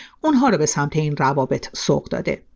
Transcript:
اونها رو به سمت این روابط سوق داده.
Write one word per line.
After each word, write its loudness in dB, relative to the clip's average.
اونها 4
رو 2
به 2
سمت -2
این 0
روابط 0
سوق -2
داده. -4